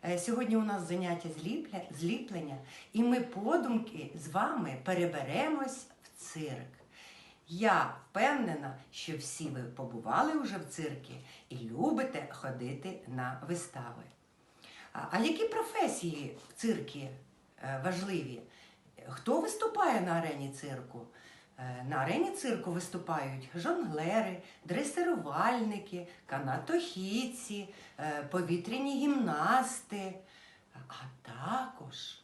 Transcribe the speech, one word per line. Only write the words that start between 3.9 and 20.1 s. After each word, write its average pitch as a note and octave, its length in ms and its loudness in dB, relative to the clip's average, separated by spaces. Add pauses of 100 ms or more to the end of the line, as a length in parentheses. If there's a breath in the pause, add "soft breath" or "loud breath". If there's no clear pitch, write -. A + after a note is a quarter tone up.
з - 140 -8
вами F#3+ 560 2
переберемось F3+ 1000 2 (160)
в - 180 -20
цирк. C3+ 520 -6 (760 loud breath)
Я E3+ 460 4 (160)
впевнена, F#3 680 2 (140 loud breath)
що - 260 -6
всі C#3+ 320 -6
ви B2+ 120 -4
побували B2 720 2
вже A3 260 0
в D#3+ 60 -6
циркі C#3+ 500 -6 (340 loud breath)
і C3 80 -8
любите C#3+ 760 0
ходити C3 760 -6
на B2+ 400 -4
вистави. C3+ 560 -6 (880 loud breath)
А, - 60 -8 (120)
а F#3 80 2
які E4 300 4
професії F3 920 0 (100)
в - 40 -20
циркі, D#3 560 -2 (540)
е, C3+ 220 -2
важливі? F3 560 -2 (680 loud breath)
Хто C#4 320 2
виступає G#4 600 4
на F3+ 120 2